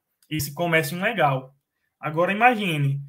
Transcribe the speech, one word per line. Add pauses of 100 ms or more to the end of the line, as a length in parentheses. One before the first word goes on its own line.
(300)
esse
comércio
ilegal. (420)
Agora,
imagine,